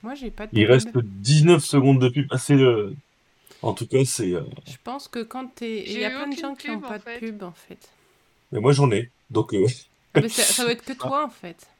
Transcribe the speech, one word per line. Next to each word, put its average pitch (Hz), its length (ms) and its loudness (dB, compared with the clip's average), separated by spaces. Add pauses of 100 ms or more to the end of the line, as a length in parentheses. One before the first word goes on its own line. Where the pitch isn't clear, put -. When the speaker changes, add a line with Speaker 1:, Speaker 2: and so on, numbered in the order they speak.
Speaker 1:
Moi, 240 100 -12
j'ai 262 160 -12
pas - 160 -14
de - 60 -16
Speaker 2:
Il 110 140 4
Speaker 1:
pub. 107 40 4
Speaker 2:
reste 131 280 4
dix-neuf 131 640 4
secondes 135 340 4
de 127 120 2
pub. 135 200 -2
Ah, - 60 -4
c'est 143 200 2
le, 117 380 4 (680)
en 107 100 -2
tout 113 140 -8
cas, 131 180 2
c'est, 98 300 -4
euh, 82 100 -4 (220)
Speaker 1:
Je - 180 -18
pense 277 240 -12
que 233 140 -10
quand 254 320 -12
t'es, 220 280 -8
il 208 160 -10
y 208 60 -6
a - 60 -6
Speaker 3:
J'ai 254 40 -10
eu 269 40 -10
Speaker 1:
plein 294 80 -8
de 285 60 -8
Speaker 3:
aucune 277 100 -10
Speaker 1:
gens 277 120 -10
qui - 120 -16
Speaker 3:
pub, 220 160 -8
Speaker 1:
ont 277 40 -14
Speaker 3:
en - 40 -12
Speaker 1:
pas 214 80 -12
de 214 60 -18
Speaker 3:
fait. 233 160 -14
Speaker 1:
pub, 220 220 -12
en 175 100 -16
fait. - 360 -20 (640)
Speaker 2:
Mais 104 80 -4
moi, 123 120 4
j'en 139 180 4
ai, 113 200 -2 (200)
donc, 107 240 -2
euh, 98 100 4 (260)
<laughs> - 240 -20
Speaker 1:
Ah, 165 60 6
mais 226 80 0
ça, 220 140 -2
ça - 220 0
doit 233 80 0
être 233 120 -8
que 269 160 -12
Speaker 4:
Ah. 254 80 -8
Speaker 1:
toi, 269 160 -2
en 269 60 -10
fait. - 360 -20 (140)